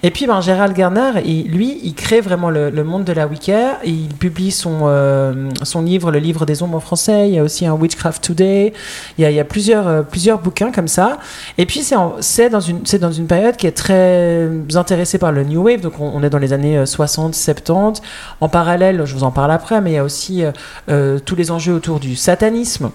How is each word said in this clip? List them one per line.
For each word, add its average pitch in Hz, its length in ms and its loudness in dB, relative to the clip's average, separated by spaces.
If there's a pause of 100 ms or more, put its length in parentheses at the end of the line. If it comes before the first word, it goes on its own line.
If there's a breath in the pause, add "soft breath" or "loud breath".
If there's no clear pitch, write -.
Et 175 80 4
puis, 277 160 -4
ben, 214 140 2
Gérald 190 340 2
Gardner, 190 380 2 (120)
il, 160 280 -2
lui, 233 320 0
il 156 100 -6
crée - 260 2
vraiment 180 300 -2
le, 147 200 0
le 151 120 -2
monde 175 220 -2
de 175 80 -2
la 156 160 0
Wicca. 208 560 0
Et 170 60 -2
il 160 180 -4
publie 175 420 -2
son, 165 340 -4
euh, 135 680 2 (120)
son 165 200 -4
livre, 175 280 0
Le 147 80 2
Livre 160 280 0
des 147 180 -2
Ombres 165 140 -4
en - 20 -4
français. 202 480 2
Il 196 80 2
y - 20 2
a 151 60 4
aussi 156 200 -2
un 160 100 2
Witchcraft 160 500 -2
Today. 196 480 2 (460 loud breath)
Il 160 40 4
y - 20 6
a, 151 60 4
il 147 60 2
y 151 40 2
a 147 40 2
plusieurs, 208 420 2
euh, 160 160 2
plusieurs 180 380 0
bouquins 196 320 -2
comme 175 160 -2
ça. 226 300 2 (380 loud breath)
Et 175 80 2
puis, 277 200 -4
c'est 269 120 0
en, 175 220 2
c'est - 320 2
dans 214 100 2
une, 170 240 -4
c'est 202 140 2
dans 170 140 0
une 160 160 -4
période 202 280 4
qui 180 120 0
est 156 80 -4
très 175 720 4 (260)
intéressée 180 440 0
par 175 120 2
le 139 140 2
New 156 180 0
Wave. 226 180 4
Donc, 160 200 -8
on, 147 120 -4
on 143 120 -2
est 147 60 2
dans 143 80 0
les 135 140 0
années, 143 260 2
euh, 135 80 2
soixante, 156 500 -2
septante. 190 680 0 (380 loud breath)
En 160 80 0
parallèle, 175 560 2
je 135 100 -6
vous 135 80 -2
en 131 80 2
parle 143 220 2
après, 185 280 0
mais 175 120 0
il - 20 0
y 151 40 0
a 139 60 0
aussi, 170 400 -4
euh, 151 60 0 (400 loud breath)
euh, 139 300 2
tous 175 160 -6
les 170 160 0
enjeux 165 220 -2
autour 160 260 -2
du 131 160 -6
satanisme. 214 800 0